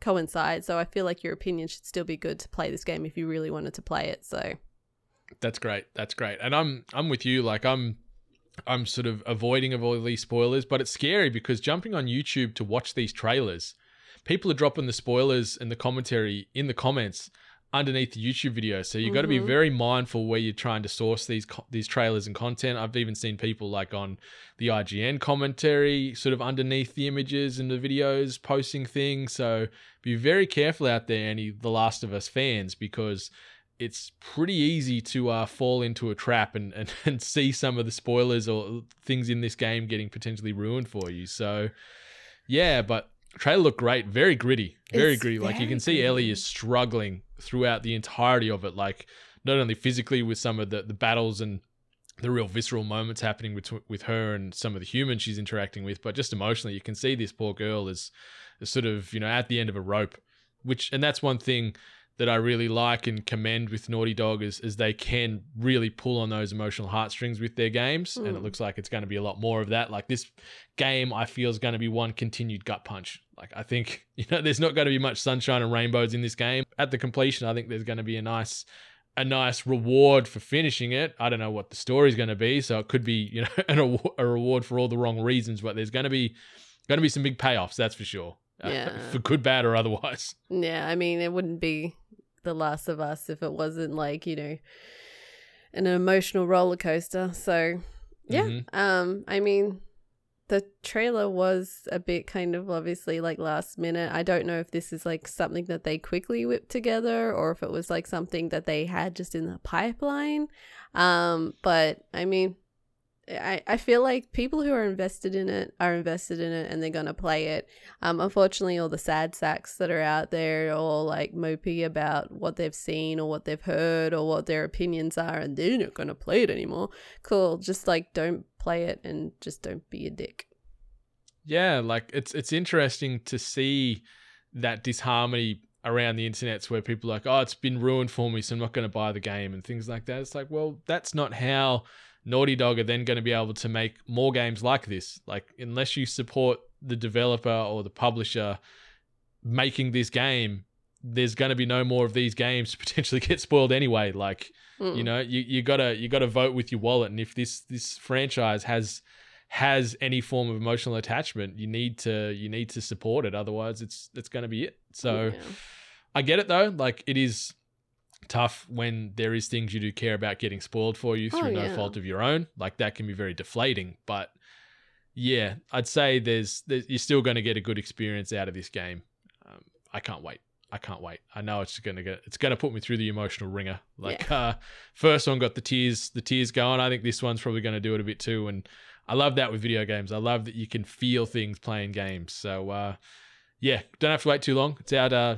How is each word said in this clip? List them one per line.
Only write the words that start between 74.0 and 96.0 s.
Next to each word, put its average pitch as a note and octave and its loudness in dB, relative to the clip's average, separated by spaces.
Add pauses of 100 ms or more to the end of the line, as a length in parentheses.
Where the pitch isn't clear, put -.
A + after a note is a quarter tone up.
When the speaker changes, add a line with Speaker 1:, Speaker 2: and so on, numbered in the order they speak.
Speaker 2:
<laughs> - -20
you - -6
know, E3+ 2
there's D3 2
not D#3 2
gonna D3 4
be C3+ 4
much C3 0
sunshine B2+ 2
and A#2 0
rainbows A#2 2
in A#2+ -2
this A#2 -2
game. B2+ 0 (140)
At C#3 0
the B2+ 0
completion, C3 0
I A2+ 2
think A#2 -4
there's A2+ -4
gonna A2+ -4
be A2+ -2
a A2 -4
nice, A2+ -4 (500)
a C3 2
nice C3 2
reward C3 8
for - -12
finishing C3+ 0
it. D#3 0
I A#2+ 2
don't A2+ 0
know A2 -2
what G#2+ -6
the - -14
story's C3+ 6
gonna A2 0
be, B2 4
so A#2 0
it G#2+ -4
could B2+ 2
be, A2 0
you A2+ -2
know, A2+ 0 (100)
<laughs> F#3+ 0
an D3 6
awa-, C3 2
a B2 4
reward A#2+ 2
for B2 -2
all B2 4
the A#2+ 0
wrong A#2 0
reasons, A2+ 0
but G#2+ -4
there's A2 -2
gonna C3 0
be, B2+ 2 (540)
gonna D3 6
be D#3 6
some C#3 0
big C3+ 0
payoffs, A#2 2
that's A2+ 2
for G#2 -12
sure. E2+ -8 (260)
Uh, - -6
Speaker 1:
Yeah. B2+ -4
Speaker 2:
for C3 -2
good, C#3 4
bad, C3 6
or A#2 6
otherwise. A2+ 0 (120)
Speaker 1:
Yeah, E3 -2
I E3 0
mean, F3 2
it F3 0
wouldn't F3 -2
be D#3+ -2 (480)
The E3+ -2
Last D3+ -2
of D#3 -2
Us D3+ -4
if D#3 -8
it D3 -2
wasn't, D#3 -4
like, D3+ -4
you D#3+ -4
know, D3+ -8 (1160)
an F#3+ 2
emotional F#3 4